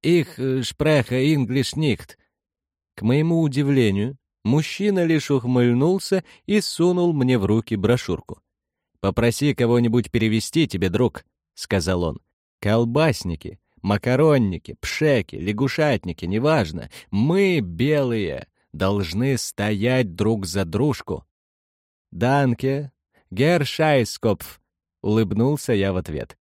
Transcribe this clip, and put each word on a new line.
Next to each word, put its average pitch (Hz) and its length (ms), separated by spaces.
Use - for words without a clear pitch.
их, 165 360
э, 131 220
spreche 143 720
English 127 400
nicht». 143 440
К - 60
моему 156 380
удивлению, 135 760
мужчина 170 600
лишь 160 260
ухмыльнулся 127 920
и 208 140
сунул 175 520
мне 127 260
в 98 80
руки 107 300
брошюрку. 104 640
«Попроси 117 540
кого-нибудь 120 560
перевести 113 580
тебе, 92 220
друг», — 113 340
сказал 90 500
он. 76 160
«Колбасники, 117 1000
макаронники, 120 1000
пшеки, - 560
лягушатники, 107 880
неважно. 104 680
Мы, 170 500
белые, 110 880
должны 98 680
стоять 107 760
друг 101 320
за 92 180
дружку». 104 640
«Данке, 135 840
Герр 143 360
Шайскопф», 127 960
улыбнулся 113 720
я 98 200
в 90 40
ответ. 80 460